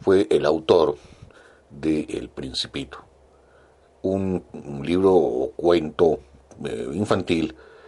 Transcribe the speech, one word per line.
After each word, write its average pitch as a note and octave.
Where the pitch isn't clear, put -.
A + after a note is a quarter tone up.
fue F#2+
el D#2
autor D#2+
de D2+
El -
Principito, -
un, F#2+
un C#2+
libro F#2
o B1+
cuento, D#2+
eh, A2+
infantil F2+